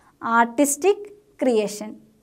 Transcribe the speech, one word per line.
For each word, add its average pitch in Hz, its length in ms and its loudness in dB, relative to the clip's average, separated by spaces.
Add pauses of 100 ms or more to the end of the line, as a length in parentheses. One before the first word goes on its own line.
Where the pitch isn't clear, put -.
(220)
artistic 277 760 2 (400)
creation. 214 640 -2 (220)